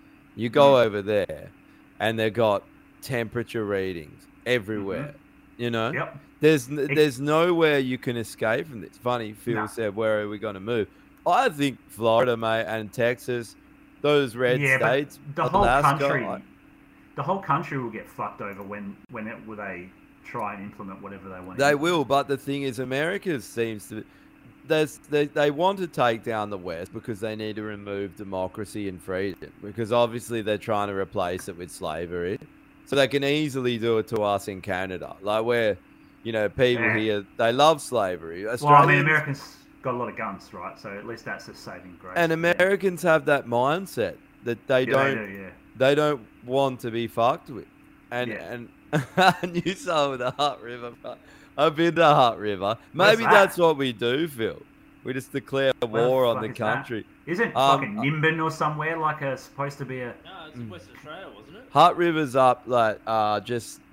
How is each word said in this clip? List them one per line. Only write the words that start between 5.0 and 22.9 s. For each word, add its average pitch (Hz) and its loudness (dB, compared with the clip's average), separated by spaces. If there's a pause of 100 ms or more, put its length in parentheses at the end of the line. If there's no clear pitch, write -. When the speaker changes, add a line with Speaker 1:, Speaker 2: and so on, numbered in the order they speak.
Speaker 2:
Mm-hmm. - -20
Speaker 1:
you 120 -2
know? 113 -2
Speaker 2:
Yep. 147 -6 (240)
Speaker 1:
There's 147 4
n-, 147 -6
Speaker 2:
Ex- 143 -2
Speaker 1:
there's 147 4
nowhere 156 4
you 127 -2
can 123 -6
escape 117 -2
from 120 -14
this. - -16
Funny, 117 -4
Phil 113 -4
Speaker 2:
Nah. 107 -2
Speaker 1:
said, 107 -4
"Where 107 0
are 104 -4
we 107 -8
gonna 101 -8
move?" 107 -2 (380)
I 220 4
think 143 -2
Florida, 113 2
mate, 113 0
and 107 -6
Texas, 120 -2 (460)
those 143 2
red 123 2
Speaker 2:
Yeah, 135 4
but 117 0
Speaker 1:
states, 139 -2 (160)
Speaker 2:
the 165 -2
whole 190 2
Speaker 1:
Alaska, 139 4
Speaker 2:
country, 139 0
Speaker 1:
I 107 -8 (760)
Speaker 2:
the 143 -6
whole 190 -2
country 147 -2
will 123 -6
get 104 -12
fucked - -10
over 98 -10
when, 101 -12 (160)
when 110 -10
it, 113 -12 (100)
with 107 -14
a 92 -12 (440)
try 104 -6
and 98 -12
implement 98 -14
whatever 98 -16
they 92 -14
want 92 -12
to 131 0
Speaker 1:
They 147 4
Speaker 2:
implement. 147 2
Speaker 1:
will, 165 2
but 139 2
the 139 -2
thing 139 -6
is, 127 -6
America 151 -4